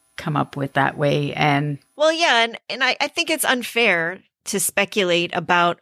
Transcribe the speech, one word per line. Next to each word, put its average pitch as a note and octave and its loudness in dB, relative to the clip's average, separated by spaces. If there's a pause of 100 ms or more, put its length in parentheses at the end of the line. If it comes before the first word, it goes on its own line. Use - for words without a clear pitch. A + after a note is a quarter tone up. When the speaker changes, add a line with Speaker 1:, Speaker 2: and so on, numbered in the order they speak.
(160)
Speaker 1:
come D3+ -4
up C#3 -2
with C#3 -6
that C3+ 0
way. C#3+ 0
And D3 0 (180)
Speaker 2:
Well, D#4 2
yeah, D4+ 2
and, A3+ -4 (120)
and A#3 -6
I, B3+ 0
I D4 -2
think E4+ -4
it's D#4 0
unfair G#3 0 (260)
to G3+ -2
speculate F3+ 0
about, F3 2